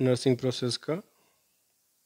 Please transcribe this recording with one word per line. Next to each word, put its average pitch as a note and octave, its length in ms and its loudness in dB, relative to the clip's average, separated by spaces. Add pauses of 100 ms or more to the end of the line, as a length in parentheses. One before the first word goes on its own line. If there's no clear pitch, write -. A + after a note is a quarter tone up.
नर्सिंग B2+ 360 4
प्रोसेस B2+ 400 -4
का। E3 240 -6 (1040)